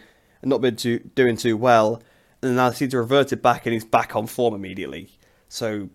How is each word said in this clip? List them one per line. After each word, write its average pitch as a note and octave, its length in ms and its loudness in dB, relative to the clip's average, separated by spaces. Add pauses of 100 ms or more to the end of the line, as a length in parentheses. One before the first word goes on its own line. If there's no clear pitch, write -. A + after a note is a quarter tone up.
(420)
and C3 80 -4
not A#2+ 120 0
been B2 140 2
too, A#2+ 240 -2 (160)
doing B2 220 2
too A2+ 200 0
well, A2+ 460 4 (400)
and B2+ 140 0
now B2+ 120 4
they A#2+ 60 -2
seem C#3 140 -4
to C3 100 -2
revert C3 340 2
it A#2 80 -4
back, B2 240 2
and A#2 80 0
he's A2 120 -4
back - 300 0
on A2 120 -2
form A#2 260 -2
immediately. F#2 560 -10 (380)
So G#2 480 -8